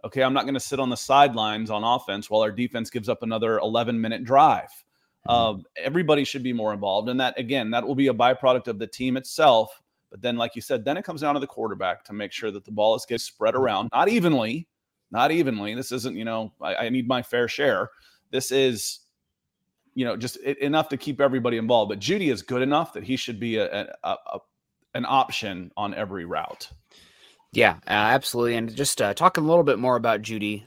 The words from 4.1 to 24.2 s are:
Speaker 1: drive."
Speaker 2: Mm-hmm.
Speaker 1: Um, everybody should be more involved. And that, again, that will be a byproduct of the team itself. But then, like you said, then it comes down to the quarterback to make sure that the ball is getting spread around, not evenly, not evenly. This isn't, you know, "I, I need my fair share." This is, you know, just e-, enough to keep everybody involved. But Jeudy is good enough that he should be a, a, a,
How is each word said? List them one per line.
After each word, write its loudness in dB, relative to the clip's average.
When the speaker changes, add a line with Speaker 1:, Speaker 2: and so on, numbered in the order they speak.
Speaker 1:
drive." 4
Speaker 2:
Mm-hmm. 0
Speaker 1:
Um, 2
everybody 2
should -6
be -2
more -2
involved. -2
And -2
that, -2
again, -4
that -2
will -4
be 2
a 4
byproduct 2
of -6
the -8
team -4
itself. 4
But -20
then, -2
like -4
you -10
said, -2
then -2
it -6
comes -10
down 0
to -2
the -4
quarterback -6
to -16
make -8
sure -6
that -12
the -18
ball 4
is -2
getting -4
spread 0
around, 0
not 4
evenly, 2
not 2
evenly. 0
This -8
isn't, -6
you -8
know, -6
"I, -4
I -2
need 0
my 0
fair 0
share." 0
This -4
is, 0
you -2
know, -2
just -8
e-, -2
enough 0
to -4
keep -6
everybody 2
involved. 4
But -6
Jeudy 0
is -2
good -2
enough 0
that -10
he -4
should -8
be -2
a, 0
a, -6
a, -4